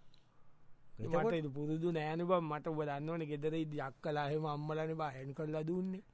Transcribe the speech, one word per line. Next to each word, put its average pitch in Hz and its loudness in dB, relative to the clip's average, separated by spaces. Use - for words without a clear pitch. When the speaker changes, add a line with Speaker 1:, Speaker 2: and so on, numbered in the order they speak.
Speaker 1:
එතකොට? 160 4
Speaker 2:
මට 226 4
ඒක 160 2
පුරුදු 156 0
නෑනේ 160 2
බං. 175 6
මට 151 -2
ඔබ 156 0
දන්නවනේ 151 -2
ගෙදර 147 0
ඉදි 151 0
අක්කලා 147 -2
එහෙම 156 0
අම්මලානේ 156 0
බං 156 -2
අයන් 135 -6
කරලා 156 -2
දුන්නේ. 185 0